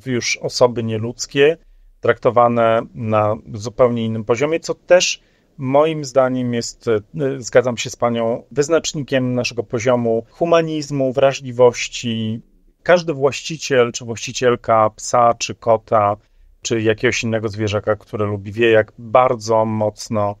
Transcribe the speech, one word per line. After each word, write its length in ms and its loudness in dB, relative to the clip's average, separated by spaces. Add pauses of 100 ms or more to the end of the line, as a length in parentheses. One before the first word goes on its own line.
już 320 -4
osoby 460 0
nieludzkie, 760 -2 (440)
traktowane 800 2 (120)
na 420 0 (180)
zupełnie 520 0
innym 200 -6
poziomie, 340 0
co 140 -6
też 480 2 (360)
moim 480 0
zdaniem 480 0
jest, 340 -8
e, 140 2 (360)
zgadzam 400 2
się 120 -8
z 60 -12
panią, 560 -2
wyznacznikiem 840 0
naszego 280 -4
poziomu 680 0
humanizmu, 840 0
wrażliwości. 1300 0 (420)
Każdy 300 2
właściciel 760 -2
czy 140 -12
właścicielka 840 0
psa 440 2
czy 220 -8
kota, 640 0 (460)
czy 180 -2
jakiegoś 420 0
innego 260 -4
zwierzaka, 460 -2
które 300 -6
lubi, 260 -6
wie, 200 2
jak 260 4
bardzo 680 2
mocno 760 -4